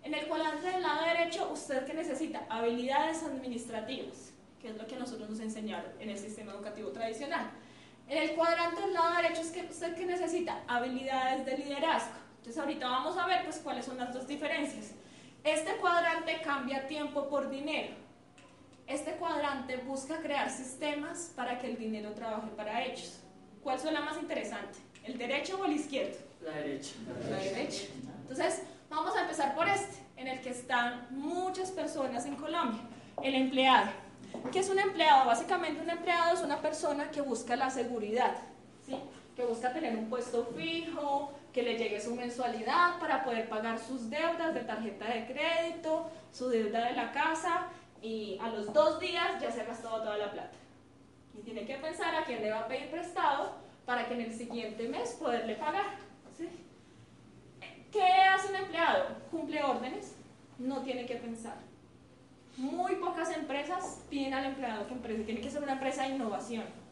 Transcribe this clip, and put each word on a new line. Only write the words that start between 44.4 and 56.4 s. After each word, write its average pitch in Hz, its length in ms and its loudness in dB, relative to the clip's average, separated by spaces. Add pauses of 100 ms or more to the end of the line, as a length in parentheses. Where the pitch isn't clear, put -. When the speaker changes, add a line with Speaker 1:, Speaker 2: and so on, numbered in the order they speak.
Speaker 1:
de 240 80 0
tarjeta 214 440 -4
de 226 200 -2
crédito, 320 840 0 (220)
su 247 160 -4
deuda 226 380 4
de 254 80 2
la 240 180 -2
casa, 330 560 2 (340)
y 214 400 -4
a 214 60 -2
los 214 240 -2
dos 311 300 8
días 349 400 2
ya 240 100 0
se 233 80 -2
ha 214 60 -2
gastado 226 360 -4
toda 214 160 -2
la 208 140 -2
plata. - 260 -10 (800)
Y 208 40 -12
tiene 214 240 -8
que 269 120 -6
pensar 320 380 -2
a 311 80 2
quién 233 180 -2
le 214 100 2
va 220 80 0
a 226 80 -2
pedir 262 220 -4
prestado 330 680 0 (300)
para 240 220 0
que 247 60 -2
en 240 80 -2
el 220 120 -4
siguiente 226 540 -4
mes 370 320 -2
poderle 233 360 0
pagar, 370 420 0 (400)
¿sí? 339 100 -6 (1400)